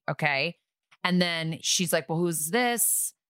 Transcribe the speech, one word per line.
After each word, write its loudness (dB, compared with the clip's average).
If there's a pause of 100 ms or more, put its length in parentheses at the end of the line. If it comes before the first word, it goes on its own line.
okay? -2 (460)
And 2
then -2
she's 0
like, 2
"Well, -2
who's 0
this?" 0 (200)